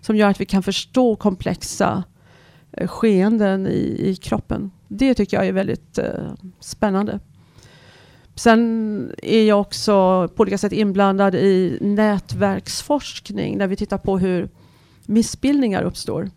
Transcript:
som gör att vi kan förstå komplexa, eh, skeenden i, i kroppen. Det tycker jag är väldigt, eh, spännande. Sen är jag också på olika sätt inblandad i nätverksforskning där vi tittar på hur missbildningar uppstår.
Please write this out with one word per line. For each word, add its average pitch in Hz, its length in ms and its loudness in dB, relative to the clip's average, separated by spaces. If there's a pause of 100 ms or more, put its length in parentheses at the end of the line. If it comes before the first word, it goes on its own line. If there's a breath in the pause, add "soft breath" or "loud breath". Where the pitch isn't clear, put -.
som 220 140 -2
gör 208 140 6
att 196 120 0
vi 196 40 -4
kan 190 180 0
förstå 226 520 0
komplexa, 190 880 -2 (680 soft breath)
eh, - 160 -6
skeenden 196 800 2
i, - 320 -2
i 190 160 -2
kroppen. - 560 -6 (160)
Det 247 260 0
tycker 202 240 -2
jag 190 100 0
är 185 60 -2
väldigt, - 440 -4
eh, - 360 -6 (260)
spännande. 202 600 -4 (1160 soft breath)
Sen 226 760 2 (120)
är 220 200 4
jag 208 180 4
också 185 760 2
på - 60 2
olika 196 160 2
sätt 202 160 -2
inblandad 196 600 2
i 185 460 2
nätverksforskning 202 1800 -2
där 202 100 0
vi 185 80 -2
tittar 202 220 -4
på 190 220 -2
hur 180 300 0 (560 soft breath)
missbildningar 226 800 0
uppstår. 175 540 -6